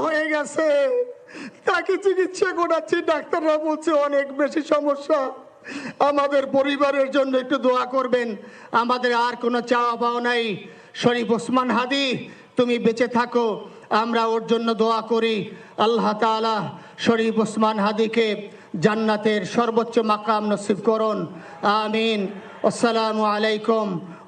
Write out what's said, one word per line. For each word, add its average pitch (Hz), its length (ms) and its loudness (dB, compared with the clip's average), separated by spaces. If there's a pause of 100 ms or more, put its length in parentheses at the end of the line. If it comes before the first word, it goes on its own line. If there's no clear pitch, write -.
হয়ে 311 200 0 (100)
গেছে, 302 340 0 (1000)
তাকে 359 260 2 (100)
চিকিৎসা 370 460 2 (100)
করাচ্ছি, 330 360 0 (160)
ডাক্তাররা 311 440 0 (100)
বলছে 311 240 -2 (160)
অনেক 277 200 0 (140)
বেশি 285 220 0 (100)
সমস্যা। 294 480 0 (880)
আমাদের 285 340 2 (140)
পরিবারের 277 600 2
জন্য 269 160 2 (100)
একটু 262 140 -2 (100)
দোয়া 254 180 2 (100)
করবেন। 247 340 0 (540)
আমাদের 240 300 0 (140)
আর 247 80 -4 (100)
কোনো 240 140 0 (120)
চাওয়া 240 320 2
পাওয়া 240 260 0
নাই। 240 160 0 (580)
শরীফ 240 340 2
ওসমান 254 400 0
হাদি, 262 300 0 (520)
তুমি 240 260 2
বেঁচে 233 240 2 (100)
থাকো, 240 280 2 (540)
আমরা 233 220 0 (120)
ওর 226 80 0 (100)
জন্য 233 160 0 (140)
দোয়া 226 180 2 (120)
করি। 226 240 2 (500)
আল্লাহ 220 220 2 (140)
তাআলা 220 340 2 (480)
শরীফ 220 400 2
ওসমান 220 400 0
হাদিকে 220 420 2 (580)
জান্নাতের 214 580 2 (120)
সর্বোচ্চ 233 420 0 (140)
মাকাম 214 320 0 (100)
নসিব 202 260 -2 (100)
করুন। 220 300 2 (640)
আমিন। 220 400 0 (480)
আসসালামু 220 540 0 (120)
আলাইকুম 214 520 0 (420)